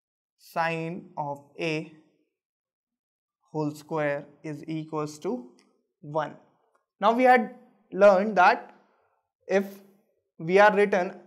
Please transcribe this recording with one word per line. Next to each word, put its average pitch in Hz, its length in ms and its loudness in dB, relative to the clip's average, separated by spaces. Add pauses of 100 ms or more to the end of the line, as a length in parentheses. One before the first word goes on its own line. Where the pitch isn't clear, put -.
(400)
sine 165 760 -6
of 143 260 -10 (160)
A 165 320 -6 (1600)
whole 151 200 -6
square 147 540 -6 (180)
is 151 240 -12
equals 156 520 -8
to 226 300 -8 (520)
one. 147 340 -8 (640)
Now 208 140 2
we 247 100 0
had 247 320 4 (360)
learned 202 440 4
that 190 400 2 (720)
if 196 180 0 (720)
we 175 220 2
are 208 160 6
written 196 400 0 (120)